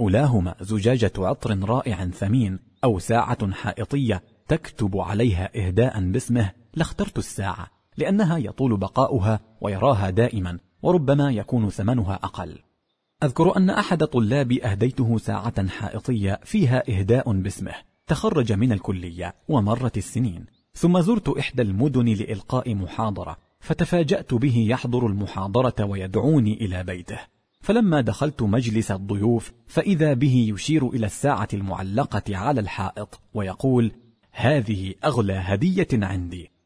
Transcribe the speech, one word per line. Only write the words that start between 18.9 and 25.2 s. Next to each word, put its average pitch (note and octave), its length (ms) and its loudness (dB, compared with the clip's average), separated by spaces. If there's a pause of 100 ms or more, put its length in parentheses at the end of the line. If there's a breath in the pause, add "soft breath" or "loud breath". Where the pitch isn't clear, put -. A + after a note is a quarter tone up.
ومرت A#2 480 2
السنين، G2 500 -4 (280)
ثم F3+ 260 4
زرت G#3 280 0
إحدى C3 340 -2
المدن A#2+ 420 2
لإلقاء A2 680 -2
محاضرة، F#2+ 600 -6 (240)
فتفاجأت E3 720 0
به A#2+ 340 2
يحضر B2 380 0
المحاضرة G2+ 760 0